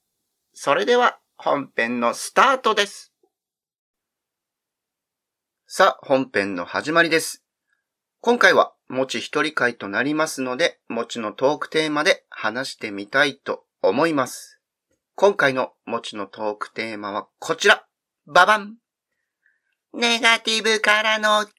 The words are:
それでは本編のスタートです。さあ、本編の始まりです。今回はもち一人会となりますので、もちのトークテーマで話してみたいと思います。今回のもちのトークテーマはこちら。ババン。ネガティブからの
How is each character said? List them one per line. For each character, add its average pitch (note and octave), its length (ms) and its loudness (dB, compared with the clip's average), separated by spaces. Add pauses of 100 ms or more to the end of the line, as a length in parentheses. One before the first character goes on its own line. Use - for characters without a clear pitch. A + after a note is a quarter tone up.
(520)
そ - 220 -2
れ F#3 100 0
で B3 120 2
は B3 220 0 (180)
本 C#3+ 380 -4
編 A#2 240 -2
の A#2 140 0
ス - 220 -12
タ F#3 80 4
ー C4 180 2
ト A3 140 0
で G3+ 120 0
す。 - 280 -18 (2500)
さ - 360 2
あ、 - 40 -20
本 C3+ 260 2
編 G2 220 -2
の F2 120 -8
始 G#2 260 -6
ま E3 100 6
り E3+ 60 0
で D#3+ 120 2
す。 - 220 -10 (800)
今 A#3+ 180 2
回 F#3 140 6
は A#2+ 220 4 (140)
も C3 180 -2
ち B2 120 -6
一 D3 240 -4
人 D3+ 120 -4
会 A#2+ 220 0
と G2+ 120 -10
な G2+ 140 -2
り C#3+ 100 -2
ま D#3 160 0
す C#3 140 -8
の B2+ 160 -6
で、 - 200 -2 (100)
も A#2 180 -4
ち - 140 -10
の G#2+ 120 -6
ト C#3+ 220 0
ー D3 40 -8
ク - 120 -12
テ D#3 160 -2
ー D3+ 40 -4
マ D3+ 140 -2
で - 240 0
話 A#2 440 -8
し - 40 -20
て A2 140 -10
み G2+ 160 -10
た C#3 180 2
い C#3 120 -2
と - 280 -8 (160)
思 C3 260 2
い E3 60 0
ま C3+ 140 -2
す。 - 340 -16 (540)
今 G3+ 200 4
回 C#3 200 2
の B2+ 180 -4 (140)
も A2+ 140 -6
ち - 160 -14
の G2+ 100 -8
ト G#2+ 260 -6
ー G#2 40 -10
ク - 140 -12
テ A2+ 240 -8
ー G#2 40 -10
マ G#2 140 -8
は G2+ 160 -6 (100)
こ D#3+ 180 -6
ち G3+ 120 2
ら。 - 180 4 (400)
バ F3+ 180 6
バ G#3+ 140 4
ン。 G#3 180 -14 (1200)
ネ A#3 260 0
ガ A3+ 180 4
テ A3 200 -4
ィ G#3+ 40 -4
ブ A3 180 0
か G#3+ 220 4
ら A3 160 0
の G#3+ 280 2 (120)